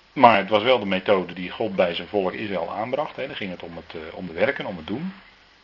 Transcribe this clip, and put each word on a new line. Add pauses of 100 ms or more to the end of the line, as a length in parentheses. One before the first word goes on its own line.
(140)
Maar
het
was
wel
de
methode
die
God
bij
zijn
volk
Israël
aanbracht,
hè.
Dan
ging
het
om
het,
eh,
om
de
werken,
om
het
doen. (500)